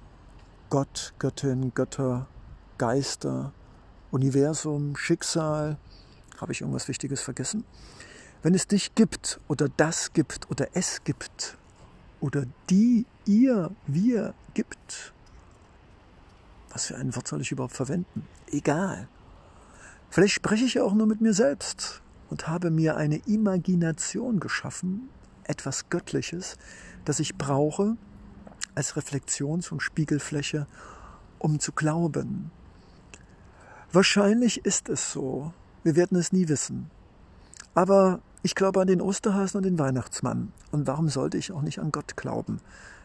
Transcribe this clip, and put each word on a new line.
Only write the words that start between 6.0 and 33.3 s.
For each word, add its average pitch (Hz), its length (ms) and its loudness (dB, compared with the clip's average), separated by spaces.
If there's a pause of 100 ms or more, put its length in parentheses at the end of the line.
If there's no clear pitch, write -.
habe - 120 -8
ich - 100 -6
irgendwas 131 260 -4
Wichtiges 135 340 -6
vergessen? - 420 -6 (760)
Wenn 175 140 4
es 175 120 0
dich - 280 0
gibt - 520 2
oder 147 220 0
das - 440 0
gibt - 360 -2
oder 143 240 -4
es - 300 -4
gibt - 540 -8 (640)
oder 143 240 -2 (240)
die, 226 360 6 (200)
ihr, 214 440 6 (160)
wir 196 480 2 (220)
gibt, - 580 -8 (1600)
was - 160 -6
für - 80 -8
ein 131 200 -6
Wort 123 120 -8
soll 147 140 -4
ich 131 100 -4
überhaupt 131 240 -6
verwenden? 139 500 -4 (220)
Egal. 147 600 -2 (1040)
Vielleicht 196 220 4
spreche 220 320 2
ich 233 80 0
ja - 100 2
auch 190 120 2
nur 214 100 6
mit 214 160 2
mir 220 120 6
selbst - 680 0 (300)
und - 160 -8
habe 165 240 0
mir 160 260 2
eine 151 200 2 (100)
Imagination 190 1120 0
geschaffen, 185 680 -6 (360)
etwas - 460 -6
Göttliches, 175 680 -6 (480)
das 147 140 -2
ich - 160 -4
brauche 151 600 0 (800)
als - 220 -4
Reflexions- 147 760 -4
und 156 120 -6
Spiegelfläche, 147 800 -2 (720)
um 151 220 0
zu - 120 -2
glauben. 151 800 -2 (1400)